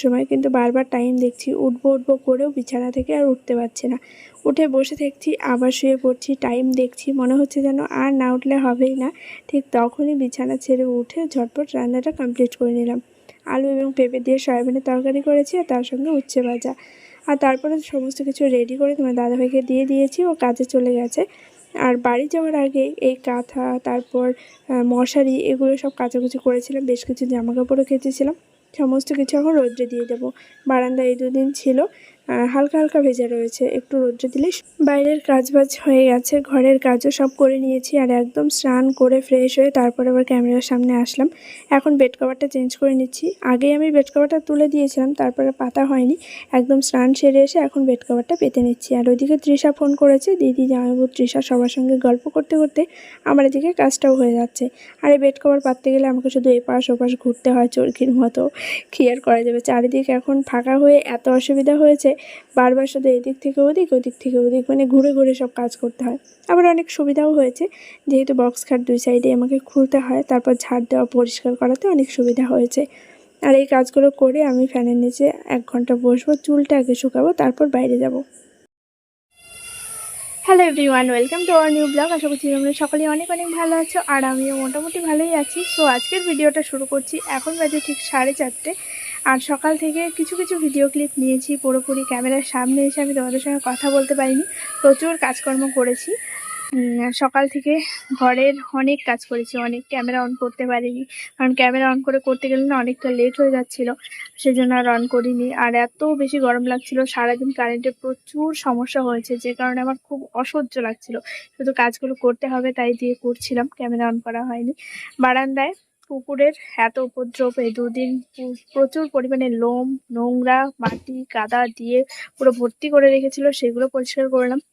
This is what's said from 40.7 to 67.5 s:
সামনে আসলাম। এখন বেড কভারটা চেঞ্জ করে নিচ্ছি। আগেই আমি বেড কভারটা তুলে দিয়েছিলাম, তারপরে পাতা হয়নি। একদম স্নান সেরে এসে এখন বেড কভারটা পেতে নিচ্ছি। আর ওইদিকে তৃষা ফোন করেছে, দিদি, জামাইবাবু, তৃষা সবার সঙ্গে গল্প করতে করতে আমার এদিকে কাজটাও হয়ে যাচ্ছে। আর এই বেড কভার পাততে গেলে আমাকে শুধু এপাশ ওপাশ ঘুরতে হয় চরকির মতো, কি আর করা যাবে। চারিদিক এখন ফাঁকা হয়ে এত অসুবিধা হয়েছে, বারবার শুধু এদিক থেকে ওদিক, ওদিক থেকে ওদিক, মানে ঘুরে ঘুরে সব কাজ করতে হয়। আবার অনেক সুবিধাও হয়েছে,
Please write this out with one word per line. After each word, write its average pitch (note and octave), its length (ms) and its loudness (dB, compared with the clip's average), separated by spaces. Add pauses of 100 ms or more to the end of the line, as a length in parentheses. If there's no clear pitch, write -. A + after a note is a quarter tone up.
সামনে B3 220 0 (100)
আসলাম। C4 240 0 (500)
এখন C#4+ 220 2
বেড B3+ 200 2
কভারটা C4 340 -2
চেঞ্জ B3+ 180 -2 (100)
করে C#4 200 2
নিচ্ছি। B3+ 240 -6 (260)
আগেই B3+ 260 2
আমি D4+ 180 0
বেড C#4 180 4
কভারটা D4 340 2
তুলে D4+ 260 2
দিয়েছিলাম, C#4 360 0 (100)
তারপরে C4+ 300 0 (120)
পাতা B3+ 300 0
হয়নি। C4 240 2 (420)
একদম C4 300 4
স্নান B3+ 220 2 (100)
সেরে C4+ 260 6
এসে C#4 120 0 (100)
এখন C#4 220 -2
বেড B3 180 2
কভারটা A#3+ 340 -2
পেতে C4 260 0
নিচ্ছি। A#3+ 220 -4 (100)
আর A#3+ 120 0
ওইদিকে C#4 320 2
তৃষা C#4+ 260 4 (100)
ফোন C#4+ 120 2 (100)
করেছে, C#4 280 6 (120)
দিদি, C4 300 2
জামাইবাবু, B3 340 0 (100)
তৃষা B3+ 320 0
সবার B3 280 2
সঙ্গে C4 200 2 (120)
গল্প A#3+ 160 2 (120)
করতে D#4 260 0
করতে D4+ 200 0 (480)
আমার C#4 200 6
এদিকে C#4 220 -2 (100)
কাজটাও C4+ 380 4
হয়ে A#3+ 200 4
যাচ্ছে। A#3+ 260 -4 (360)
আর D4 140 4
এই C#4+ 80 6
বেড C#4 200 4
কভার C#4+ 220 4
পাততে B3+ 280 0
গেলে C4+ 200 4
আমাকে B3+ 220 -2
শুধু C4 140 2 (100)
এপাশ B3 240 0 (100)
ওপাশ B3 180 0 (120)
ঘুরতে A#3+ 320 0
হয় A#3+ 200 4
চরকির B3+ 440 0
মতো, A#3+ 220 2 (520)
কি - 80 2 (100)
আর B3 140 -4
করা A#3 220 4
যাবে। A#3+ 200 0
চারিদিক B3+ 380 2 (120)
এখন C#4 180 0 (140)
ফাঁকা B3+ 320 0
হয়ে C#4+ 160 8 (180)
এত A#3 100 -4 (120)
অসুবিধা C#4 460 2
হয়েছে, D4 260 6 (500)
বারবার B3+ 340 4
শুধু C4+ 140 0 (100)
এদিক C4 260 -4
থেকে C#4 180 -2
ওদিক, D#4 320 4
ওদিক B3+ 300 0
থেকে B3+ 220 0
ওদিক, B3 240 2
মানে C4+ 140 2 (100)
ঘুরে C4+ 240 6
ঘুরে C4 240 4
সব B3+ 180 -4
কাজ A#3+ 120 -4 (100)
করতে A#3+ 260 -6
হয়। B3+ 100 -6 (340)
আবার F4 220 6
অনেক E4 140 -2 (100)
সুবিধাও D4 420 2
হয়েছে, B3+ 240 0 (460)